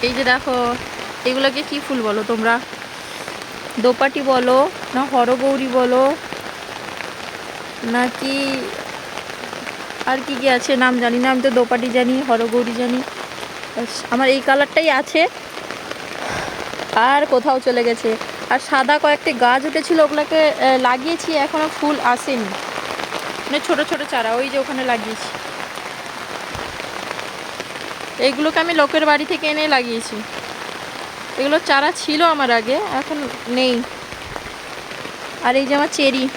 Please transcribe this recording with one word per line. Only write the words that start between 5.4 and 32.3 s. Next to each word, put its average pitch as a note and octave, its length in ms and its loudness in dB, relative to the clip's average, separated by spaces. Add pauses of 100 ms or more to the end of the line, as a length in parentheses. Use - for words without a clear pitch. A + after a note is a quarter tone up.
বলো B3+ 240 4 (1900)
নাকি B3+ 400 0 (1800)
আর C4 140 2
কি C#4+ 140 -4
কি C4+ 160 2
আছে B3 160 0 (120)
নাম B3+ 100 4 (100)
জানি A#3+ 200 2
না, B3+ 100 4
আমি B3+ 120 2
তো C4+ 140 6
দোপাটি B3 280 2 (100)
জানি, B3 180 4 (140)
হরগৌরী A#3 520 2
জানি, B3 180 0 (760)
ব্যাস, A#3 200 -4 (200)
আমার C4 220 4
এই C4+ 120 0
কালারটাই C#4+ 420 4 (100)
আছে, D4+ 220 2 (1900)
আর C#4+ 100 6 (120)
কোথাও C4 240 4 (100)
চলে B3 200 4
গেছে। A#3 220 0 (420)
আর C4 80 4 (100)
সাদা C4+ 340 4
কয়েকটি D4 280 4 (120)
গাছ B3 260 6
উঠেছিল, D#4+ 360 2
ওগুলোকে, D4+ 440 2
আহ, - 80 0 (300)
লাগিয়েছি, C#4+ 440 0 (140)
এখনো D#4 200 0 (120)
ফুল D4 180 2 (180)
আসেনি, B3 360 -2 (960)
মানে D4 220 0
ছোট D4 120 2 (100)
ছোট D4 120 -2 (100)
চারা, A3+ 280 0
ওই C4+ 120 0
যে C#4 120 0
ওখানে C4 280 -4
লাগিয়েছি। A3 380 -4 (3000)
এইগুলোকে D4 380 2
আমি E4+ 180 0
লোকের D4+ 280 4
বাড়ি D4 220 4
থেকে D#4+ 200 -2
এনে D4+ 120 0 (120)
লাগিয়েছি, A#3 400 -2 (1200)
এগুলো C#4+ 180 4 (120)
চারা C#4+ 200 6 (120)
ছিল D4+ 200 2 (120)